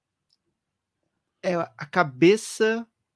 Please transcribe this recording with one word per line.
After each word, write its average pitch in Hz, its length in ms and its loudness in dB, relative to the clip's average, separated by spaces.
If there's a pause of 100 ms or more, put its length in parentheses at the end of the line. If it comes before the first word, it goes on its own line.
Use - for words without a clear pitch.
(1400)
é 190 100 -4
a 165 320 -8
cabeça 196 1040 0 (280)